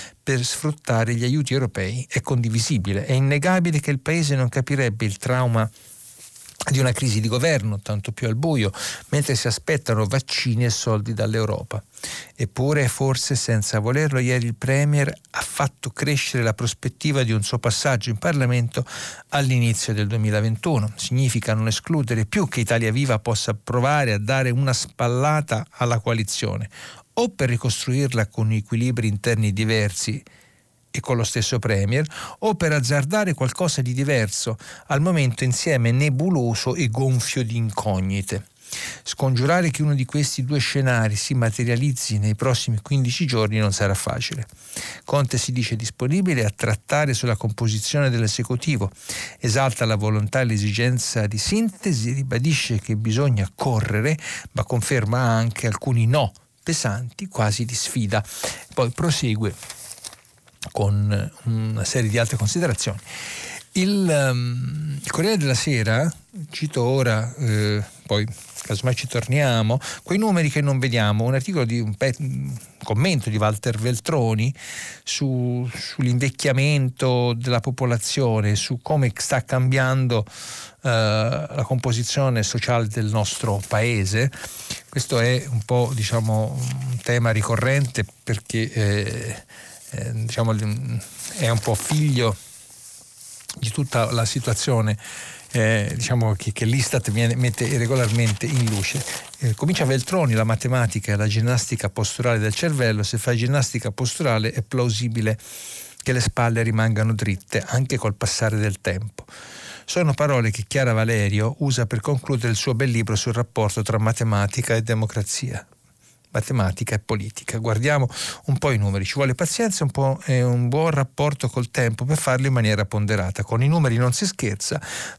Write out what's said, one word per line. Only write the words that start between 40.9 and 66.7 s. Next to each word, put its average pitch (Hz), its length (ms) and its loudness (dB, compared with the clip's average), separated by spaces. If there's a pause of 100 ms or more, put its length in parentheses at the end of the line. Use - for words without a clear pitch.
si - 200 -2
materializzi 120 840 0
nei 104 180 2
prossimi 120 460 0
quindici 131 460 0
giorni 110 320 2
non 104 160 2
sarà 98 180 2
facile. - 540 -4 (580)
Conte 135 320 0
si 127 160 -2
dice 120 240 -2
disponibile 127 680 0
a 104 40 0
trattare 135 600 0
sulla 117 240 0
composizione 110 720 0
dell'esecutivo, 117 840 0 (480)
esalta 123 460 2
la 110 120 2
volontà 107 440 0
e 127 40 4
l'esigenza 110 840 0
di 107 100 -2
sintesi, 185 760 0
ribadisce 131 680 0
che 110 160 -2
bisogna 110 580 2
correre, 113 600 0 (360)
ma - 120 -2
conferma 120 560 0
anche 113 460 2
alcuni 117 400 2
no 127 260 2 (300)
pesanti, 120 680 -4
quasi 107 360 0
di 113 100 -8
sfida. 110 500 -2 (500)
Poi 120 160 2
prosegue 113 640 0 (1200)
con 101 600 0 (120)
una 110 400 -2
serie 110 260 0
di 113 80 0
altre 117 180 0
considerazioni. 107 600 -2 (760)
Il, 190 360 2
ehm, 135 920 0
il - 80 -8
Corriere 208 260 2
della 143 180 2
Sera, 120 560 2 (400)
cito 143 320 -2